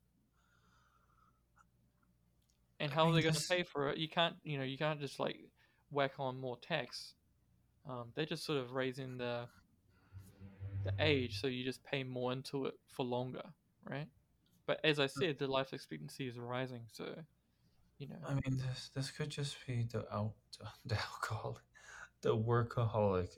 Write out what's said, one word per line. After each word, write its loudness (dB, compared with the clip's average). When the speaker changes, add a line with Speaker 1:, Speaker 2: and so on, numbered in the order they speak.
Speaker 1:
And 0
Speaker 2:
I -2
Speaker 1:
how 6
are 10
Speaker 2:
mean, 8
Speaker 1:
they 10
gonna 6
Speaker 2:
this 2
Speaker 1:
pay 4
for 0
it? 0
You 0
can't, 2
you -2
know, -2
you -4
can't 0
just, -6
like, 0
whack 2
on -2
more -4
tax. -4
Um, -8
they're 0
just -6
sort 0
of -4
raising -2
the, -2
the 2
age, 4
so 0
you 0
just -4
pay -2
more -2
into -2
it -4
for -4
longer, -2
right? -6
But 0
as 4
I 4
said, 0
the 0
life 2
expectancy -8
is -6
rising, -4
so, -10
you -10
know. -10
Speaker 2:
I 0
mean, 0
this, -4
this -2
could -4
just -4
be 0
the -4
al-, 0
<laughs> -14
the 0
alcoholic, -4
the 6
workaholic 4